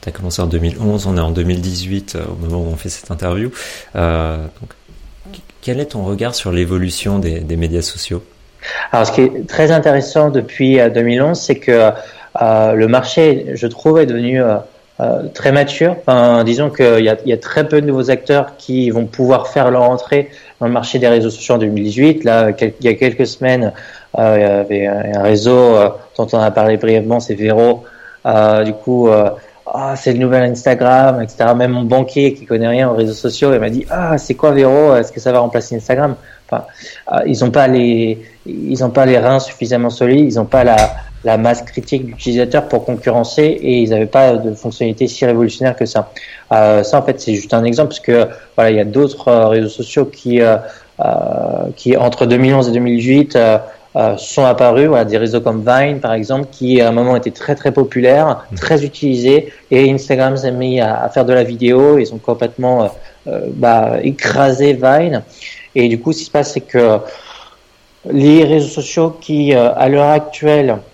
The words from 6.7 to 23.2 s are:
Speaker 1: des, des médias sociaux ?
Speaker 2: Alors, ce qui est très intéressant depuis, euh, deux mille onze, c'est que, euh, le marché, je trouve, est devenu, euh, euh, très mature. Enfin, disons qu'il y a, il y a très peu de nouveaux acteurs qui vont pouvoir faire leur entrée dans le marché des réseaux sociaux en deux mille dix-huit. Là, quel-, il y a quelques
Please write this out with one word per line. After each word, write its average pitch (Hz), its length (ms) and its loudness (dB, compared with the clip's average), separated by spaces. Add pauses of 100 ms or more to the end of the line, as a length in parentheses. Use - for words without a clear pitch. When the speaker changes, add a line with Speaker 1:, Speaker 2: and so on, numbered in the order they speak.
Speaker 1:
des, 85 220 -4
des 82 160 -6
médias 82 240 -2
sociaux ? - 420 -10 (680)
Speaker 2:
Alors, 117 140 2
ce - 60 -6
qui 131 100 2
est 127 260 0
très 156 240 0
intéressant 151 560 2
depuis, 131 500 0
euh, 120 120 4
deux 113 100 -2
mille 120 220 0
onze, 202 180 -2
c'est - 160 -2
que, 113 360 4 (500)
euh, 110 320 2
le 110 140 2
marché, 131 680 2
je 123 120 -6
trouve, 156 320 2
est 156 80 4
devenu, 123 360 -2
euh, 110 140 2 (440)
euh, - 220 -2 (100)
très - 180 -2
mature. 143 460 0 (100)
Enfin, 120 380 4
disons 120 240 -2
qu'il 120 320 4
y 110 80 2
a, 110 160 2
il 131 60 -2
y - 20 2
a 113 60 -2
très - 280 -2
peu 151 140 2
de 147 60 -4
nouveaux 131 240 -2
acteurs 143 480 -2
qui 127 320 -2
vont 113 160 -2
pouvoir 127 420 0
faire 127 220 0
leur 123 120 2
entrée 127 460 0 (320)
dans 120 60 -4
le 120 60 -2
marché 120 260 -4
des 123 100 2
réseaux 117 220 2
sociaux - 240 -4
en 117 40 0
deux 110 80 0
mille 104 180 -2
dix-huit. 139 380 2
Là, 113 300 2
quel-, 110 280 -4
il 127 60 -2
y - 20 4
a 110 60 2
quelques 123 320 -2